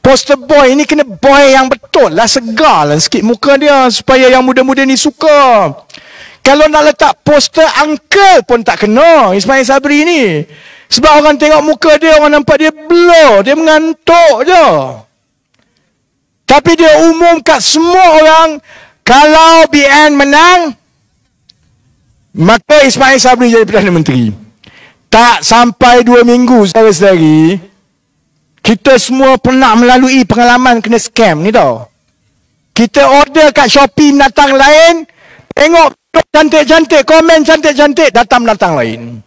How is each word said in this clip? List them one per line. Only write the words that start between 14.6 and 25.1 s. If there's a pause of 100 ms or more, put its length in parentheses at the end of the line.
Tapi
dia
umum
kat
semua
orang, (480)
kalau
B
N
menang, (1600)
maka
Ismail
Sabri
jadi
Perdana
Menteri. (800)
Tak